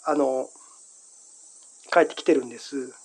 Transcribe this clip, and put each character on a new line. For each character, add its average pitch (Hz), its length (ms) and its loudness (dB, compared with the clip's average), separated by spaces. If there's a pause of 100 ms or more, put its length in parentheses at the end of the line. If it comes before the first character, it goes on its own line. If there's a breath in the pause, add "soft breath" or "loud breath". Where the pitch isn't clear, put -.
あ 156 100 -2
の、 131 360 0 (1400 soft breath)
帰 170 100 6
っ 156 60 6
て - 80 -10
き - 80 -12
て 170 120 2
る 131 100 0
ん 120 60 -12
で 117 80 -14
す。 127 340 -12 (120)